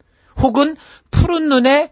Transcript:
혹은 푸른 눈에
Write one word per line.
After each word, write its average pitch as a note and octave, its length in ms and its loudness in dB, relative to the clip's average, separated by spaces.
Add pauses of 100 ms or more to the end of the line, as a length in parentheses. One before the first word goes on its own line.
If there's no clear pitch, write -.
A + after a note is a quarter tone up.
(360)
혹은 C#4 400 -2 (340)
푸른 D#4+ 380 0
눈에 C#4 440 0